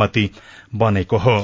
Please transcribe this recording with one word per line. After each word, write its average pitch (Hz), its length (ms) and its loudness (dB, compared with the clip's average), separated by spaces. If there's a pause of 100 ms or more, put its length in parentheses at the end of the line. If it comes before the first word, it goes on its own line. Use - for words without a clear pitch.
(760)
बनेको 107 420 0
हो। 117 160 2 (100)